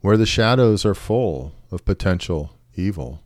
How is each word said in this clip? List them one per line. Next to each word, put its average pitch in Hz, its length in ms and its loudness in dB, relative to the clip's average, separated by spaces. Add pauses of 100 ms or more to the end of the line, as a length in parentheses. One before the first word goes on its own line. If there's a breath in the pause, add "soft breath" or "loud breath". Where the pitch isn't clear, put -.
where 104 160 4
the 110 100 4
shadows 113 580 2
are 104 120 2
full 82 580 -4 (160)
of 90 140 -10
potential 90 720 -2 (180)
evil 87 520 -6